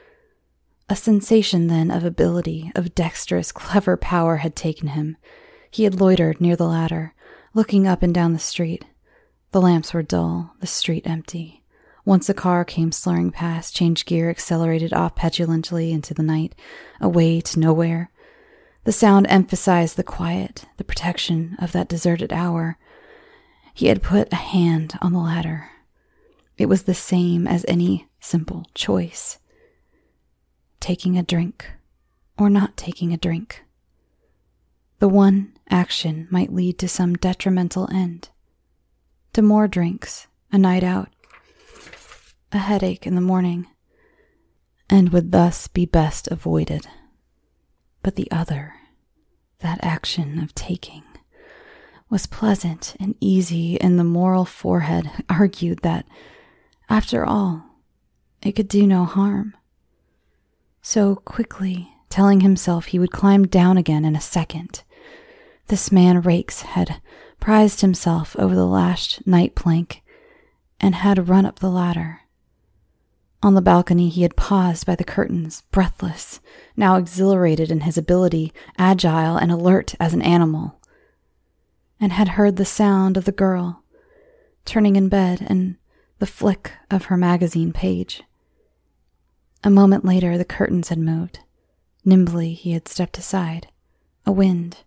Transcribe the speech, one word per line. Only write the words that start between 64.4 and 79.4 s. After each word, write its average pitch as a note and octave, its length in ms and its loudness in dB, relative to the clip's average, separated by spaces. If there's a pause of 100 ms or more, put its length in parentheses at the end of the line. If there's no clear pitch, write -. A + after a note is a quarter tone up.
this - 220 -2
man F3+ 320 6
Raikes F3 420 -2
had - 380 -6 (380)
prized G#3+ 400 4
himself E3+ 580 0
over F#3 180 2
the F#3 120 2
last - 580 -2
night F3+ 300 4
plank E3+ 480 -2 (800)
and G3 140 2
had F#3 340 2
run F#3+ 160 6
up - 140 -6
the F#3+ 100 -2
ladder. E3+ 520 -4 (1200)
On G3+ 100 6
the F#3+ 80 6
balcony, F3 480 4
he F3 140 0
had F3 120 0
paused F3+ 500 0
by F3+ 100 -2
the F3 80 -4
curtains, E3+ 680 -6
breathless, - 680 -2 (340)
now F#3 220 4
exhilarated F3 760 0
in D#3+ 100 0
his D#3+ 160 -4
ability, E3 540 0 (260)
agile E3+ 600 2
and E3+ 140 2